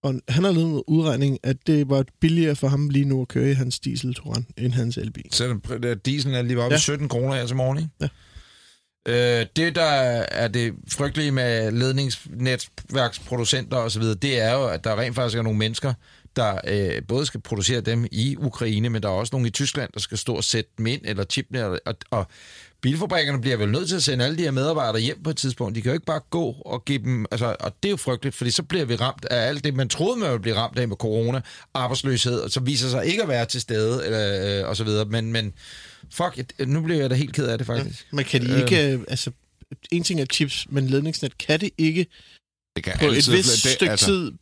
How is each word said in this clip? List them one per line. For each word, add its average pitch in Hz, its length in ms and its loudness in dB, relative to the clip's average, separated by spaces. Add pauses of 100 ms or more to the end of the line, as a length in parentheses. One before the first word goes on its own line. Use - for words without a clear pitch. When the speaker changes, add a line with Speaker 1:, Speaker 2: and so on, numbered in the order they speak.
Speaker 1:
Og 135 120 0 (140)
han 147 160 4
har 196 80 4
lavet 165 220 4
en 139 120 0
udregning, 139 560 4
at 127 140 0 (100)
det 147 240 4
var 135 140 4 (160)
billigere 160 360 4
for 139 120 0
ham 143 200 2
lige 139 160 4
nu 135 180 2
at 123 60 -6
køre 131 220 2
i 139 40 4
hans 127 260 -2
diesel 127 340 -4
Touran, 117 320 -4 (120)
end 123 140 0
hans 120 260 0
elbil. - 320 -8
Speaker 2:
Selvom 120 380 0
pr-, 120 100 -4
der 120 160 -2
dieselen 131 420 -2
er 123 60 0
lige 123 180 2
oppe 123 140 2
i - 0 -
Speaker 1:
Ja. - 60 4
Speaker 2:
sytten 143 280 0
kroner 127 260 0
her 120 120 -2
til 123 100 -2
morgen, 131 220 0
ikke? 160 120 -4 (100)
Speaker 1:
Ja. 147 80 -2 (1300)
Speaker 2:
Øh, 110 60 -2 (100)
det, 165 180 2
der 165 80 2
er 127 680 2
det 117 260 0 (180)
frygtelige 143 380 -2
med 117 420 0
ledningsnetværksproducenter 127 2000 -2
og 117 140 0
så 107 100 -2
videre, 113 140 2
det 127 260 0
er 110 120 4
jo, 135 140 2
at 82 180 -4
der 110 160 0
rent 120 140 -2
faktisk 117 240 0
er 117 40 0
nogle 107 160 0
mennesker, 113 360 0 (420)
der, 107 220 2 (100)
øh, 95 400 0
både 131 180 0
skal - 140 -6
producere 113 400 0
dem 117 320 0
i 131 240 0
Ukraine, 113 520 0
men 110 140 -2
der 104 60 -2
er 95 40 0
også 107 220 -2
nogle 123 140 0
i - 20 -2
Tyskland, 139 440 -4
der 104 60 -8
skal - 180 -6
stå - 160 -4
og 80 100 -2
sætte - 340 -2
dem 110 80 0
ind, 131 180 -2
eller 101 200 -2
chipene, 123 420 -4
og, 92 200 -2
og, 101 80 -4 (160)
og 104 160 0 (560)
bilfabrikkerne 147 580 0
bliver 123 160 0
vel 104 140 0
nødt 160 180 0
til 185 80 -2
at 160 60 0
sende 127 220 2
alle 151 120 0
de 175 60 0
her 156 80 0
medarbejdere 135 520 0
hjem 139 200 -4
på 156 80 -4
et 151 60 -4
tidspunkt. 117 400 -4
De 113 60 -4
kan 120 80 0
jo 139 40 2
ikke 170 120 -4
bare 156 140 0 (100)
gå 170 220 -2
og 131 320 -8
give 139 140 0
dem, 113 320 -2
altså, 117 300 -2
og - 120 -6 (100)
det 196 60 0
er - 20 2
jo 196 60 0
frygteligt, 123 400 -2
fordi 120 140 0
så 175 120 0
bliver 165 220 -2
vi 117 120 0
ramt 127 280 -2
af 120 240 0
alt 143 160 -4
det, 143 100 0
man 127 140 2
troede, 226 320 0
man 170 100 0
ville 117 120 0
blive 107 140 0
ramt 117 220 0
af 123 100 0
med 98 80 -2
corona, 113 440 0 (340)
arbejdsløshed, 127 680 0
og - 100 -4
så 131 100 0
viser 131 280 0
sig 123 180 0
ikke 202 160 0
at 185 60 -2
være 120 160 2
til 120 160 -4
stede, 110 460 0
eller, 101 560 0
øh, - 60 -4
og 98 80 -4
så 110 80 -2
videre. 107 200 2
Men, 113 280 -2
men 110 200 -2 (580)
fuck, 170 280 -4
et, 127 300 -6
nu 151 140 0
bliver 160 180 0
jeg 135 100 0
da 127 40 2
helt 135 200 0
ked 139 120 0
af 113 120 0
det, 117 80 -4
faktisk. 117 460 -4
Speaker 1:
Ja, 147 40 -4
men 139 80 0
kan 127 180 2
de 123 100 0
Speaker 2:
Øhm. 135 100 6
Speaker 1:
ikke, 143 300 4
øh, 127 160 0
altså, 127 220 -4 (600)
en 170 120 0
ting 170 180 0
er 135 120 0
chips, - 360 0
men 139 180 0
ledningsnet, 143 520 0
kan 156 220 0
det 202 180 -2
ikke 160 280 4 (720)
Speaker 3:
Det - 80 -4
kan 90 140 -2
Speaker 1:
på - 80 4
et 135 80 4
Speaker 3:
altid 123 180 4
Speaker 1:
vist 123 320 4
Speaker 3:
det, 131 80 4
Speaker 1:
stykke 143 180 2
Speaker 3:
altså 104 160 4
Speaker 1:
tid 185 360 2